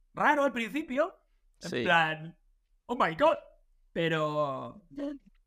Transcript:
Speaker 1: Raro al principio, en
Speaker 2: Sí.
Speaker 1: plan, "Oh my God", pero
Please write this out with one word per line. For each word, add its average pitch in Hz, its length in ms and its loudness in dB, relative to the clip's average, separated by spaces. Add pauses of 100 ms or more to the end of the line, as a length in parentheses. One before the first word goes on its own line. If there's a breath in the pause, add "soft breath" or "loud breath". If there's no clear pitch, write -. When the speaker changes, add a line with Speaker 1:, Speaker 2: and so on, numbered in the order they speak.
(120)
Speaker 1:
Raro 285 320 2
al 247 80 0
principio, 269 600 -4 (480)
en 170 80 -12
Speaker 2:
Sí. 123 140 -2
Speaker 1:
plan, 160 540 0 (480)
"Oh 247 100 -6
my 180 200 0
God", 294 200 4 (560)
pero 151 960 -2 (600)